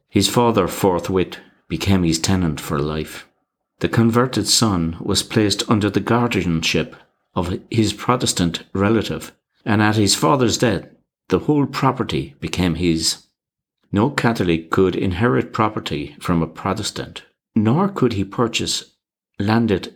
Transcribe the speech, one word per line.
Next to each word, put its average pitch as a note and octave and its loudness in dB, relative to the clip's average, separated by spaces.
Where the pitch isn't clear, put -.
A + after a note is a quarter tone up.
his G2 2
father A2+ 2
forthwith F2+ 0
became F#2 2
his D#2+ 2
tenant F2+ 0
for D2+ -4
life. D2+ -6
The F2+ -2
converted A#2 2
son E2+ 0
was - -2
placed - 0
under G#2 2
the G2 0
guardianship F#2 0
of F2 -4
his G#2+ 2
Protestant A#2 -2
relative, G2 -2
and G#2+ 2
at G#2+ 2
his G2+ 4
father's C3 2
death, G2+ 0
the - 2
whole C#3+ 0
property A2 -2
became E2 -2
his. D#2+ 0
No G#2+ 2
Catholic F#2+ 0
could F#2 2
inherit A2 0
property D2+ -4
from E2+ 0
a D#2 -2
Protestant, - -8
nor B2+ 2
could C3 0
he G2 -2
purchase - -4
landed G#2+ 0